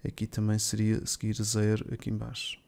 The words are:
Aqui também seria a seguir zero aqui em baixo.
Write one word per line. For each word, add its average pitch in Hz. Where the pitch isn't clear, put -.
Aqui -
também 107
seria 107
a -
seguir 107
zero 107
aqui -
em 110
baixo. 113